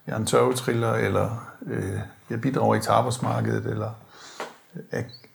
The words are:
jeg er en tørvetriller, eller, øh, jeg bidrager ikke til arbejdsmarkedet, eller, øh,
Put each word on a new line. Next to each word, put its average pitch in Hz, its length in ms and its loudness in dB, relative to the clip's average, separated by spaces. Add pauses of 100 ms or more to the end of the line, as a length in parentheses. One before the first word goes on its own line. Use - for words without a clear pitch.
jeg - 60 -4
er - 40 -2
en 110 80 0
tørvetriller, 120 680 2
eller, 110 640 0 (100)
øh, 101 340 -4 (300)
jeg 113 120 -4
bidrager 117 340 2
ikke 110 100 0
til 110 60 0
arbejdsmarkedet, 113 760 2
eller, 107 260 -4 (1040)
øh, 123 100 -4 (320)